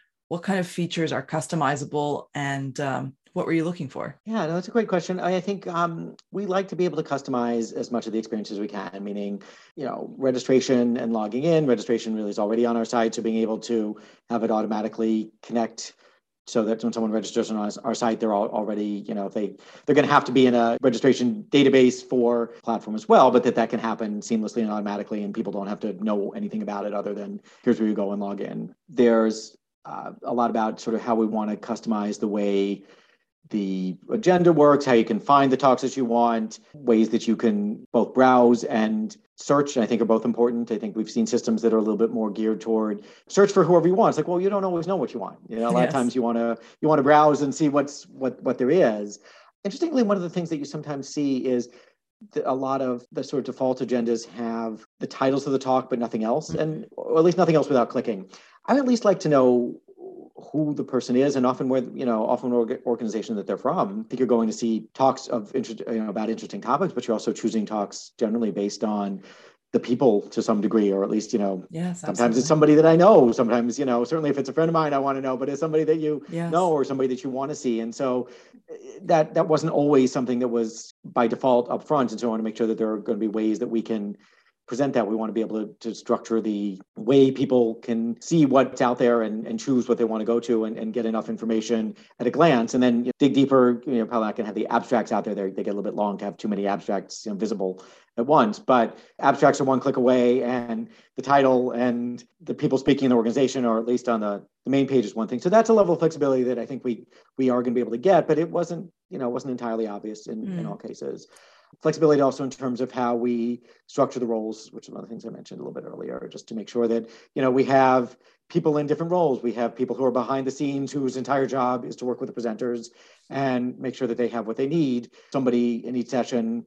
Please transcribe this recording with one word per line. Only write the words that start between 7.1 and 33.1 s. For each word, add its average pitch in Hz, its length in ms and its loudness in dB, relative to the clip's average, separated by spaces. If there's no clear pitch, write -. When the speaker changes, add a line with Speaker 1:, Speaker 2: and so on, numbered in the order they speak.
Speaker 2:
as 123 180 -8
much 117 160 -4
of 104 60 -6
the 110 60 -2
experience 110 300 -6
as 101 100 -8
we 107 80 -6
can, 98 360 -10
meaning, 101 380 -8
you 143 100 -8
know, - 320 -8
registration 127 800 2
and 120 160 -4
logging 110 300 -2
in. 160 240 4
Registration 113 480 0
really 107 160 -4
is 104 80 -6
already 110 260 2
on 117 100 2
our 117 100 0
site, 113 300 0
so 120 60 -6
being 113 160 -2
able 110 220 -2
to 107 400 -4
have 117 140 -2
it 113 80 0
automatically 110 800 -2
connect - 500 -4
so 113 160 0
that 110 200 -2
when 117 80 -2
someone 113 200 -2
registers 110 400 -2
on 110 60 -2
our, 104 120 -4
our 117 100 -2
site, 113 260 -2
they're 110 140 0
all 104 160 0
already, 104 580 -4
you 113 60 -6
know, 101 140 -6
if 95 80 -12
they, 104 200 -4
they're 147 100 2
gonna 139 120 6
have 143 180 4
to 127 60 -6
be 127 160 6
in 120 80 4
a 117 260 2
registration 120 680 2
database 131 540 6
for 120 440 0
platform 107 320 -6
as 107 120 -8
well, 160 220 8
but 117 140 6
that, 120 100 2
that 113 160 0
can 120 100 -4
happen 110 420 -4
seamlessly 110 420 -4
and 107 80 -4
automatically, 104 520 -6
and 101 120 -8
people 101 180 -6
don't 98 140 -6
have 101 140 -8
to 104 120 -6
know 104 280 -2
anything 104 320 -8
about 101 240 -6
it 101 80 -6
other 101 180 -6
than, 101 260 -10
"Here's 120 160 2
where 110 80 2
you 107 80 0
go 98 160 -2
and 101 100 -4
log 101 200 -6
in." 113 320 -10
There's, 113 640 2
uh, - 280 -14
a 131 100 -6
lot 120 160 0
about 110 320 -2
sort 113 140 -4
of 104 60 -4
how 120 120 -2
we 113 140 2
wanna 107 280 -4
customize 104 640 -6
the 113 80 -2
way 101 560 0